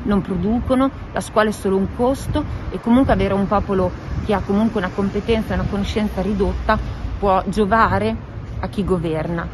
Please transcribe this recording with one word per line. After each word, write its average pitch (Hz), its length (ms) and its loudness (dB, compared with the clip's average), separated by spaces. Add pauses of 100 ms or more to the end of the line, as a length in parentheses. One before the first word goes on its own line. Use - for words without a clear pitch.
non 202 180 2
producono, 233 680 0 (200)
la - 100 -4
scuola 214 280 2
è - 20 -2
solo 196 240 0
un 196 200 2
costo 269 480 0 (260)
e 190 100 -6
comunque 247 340 6
avere 196 200 2
un 196 140 2
popolo 196 420 2 (360)
che 214 80 2
ha 185 80 2
comunque 220 380 2
una 180 140 -2
competenza 202 600 0
e - 20 0
una 185 120 0
conoscenza 202 540 -2
ridotta 196 560 0 (400)
può 190 300 2
giovare 208 680 2 (440)
a 190 80 -6
chi 202 160 -4
governa. 165 720 -2